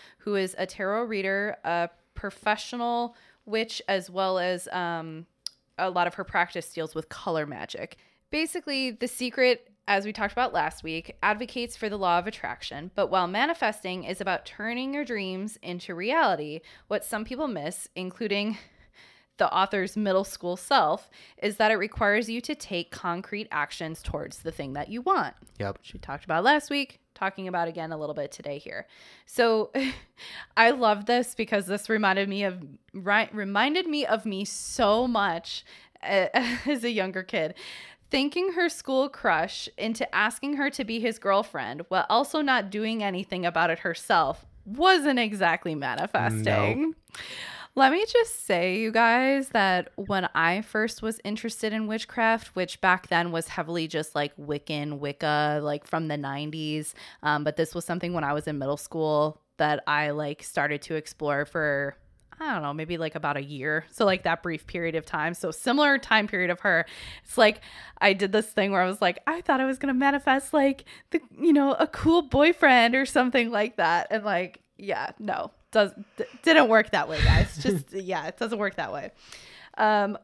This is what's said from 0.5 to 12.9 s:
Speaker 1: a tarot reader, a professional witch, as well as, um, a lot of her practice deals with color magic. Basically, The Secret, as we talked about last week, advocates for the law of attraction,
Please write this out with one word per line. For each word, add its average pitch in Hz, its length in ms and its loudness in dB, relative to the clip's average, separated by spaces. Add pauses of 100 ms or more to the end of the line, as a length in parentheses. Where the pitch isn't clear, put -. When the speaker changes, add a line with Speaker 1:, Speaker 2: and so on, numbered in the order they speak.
Speaker 1:
a 185 80 -2
tarot 202 380 -4
reader, 202 600 -2
a 170 260 -2 (240)
professional 233 1000 -4 (280)
witch, 220 440 -4
as 185 220 0
well 190 280 0
as, 180 300 -2
um, 165 580 -6 (520)
a 185 120 0
lot 175 160 2
of 170 80 -4
her 185 100 -8
practice 175 480 -2
deals 160 220 -6
with 156 140 -6
color 160 380 -4
magic. - 500 -10 (340)
Basically, 302 640 -4
The 233 160 -4
Secret, 254 600 0 (180)
as 202 180 2
we 214 80 -6
talked 208 200 -4
about 165 200 0
last 156 300 -2
week, 160 400 -10
advocates 226 540 -2
for 220 120 -6
the 208 100 -6
law 175 200 2
of 180 80 -2
attraction, - 680 -10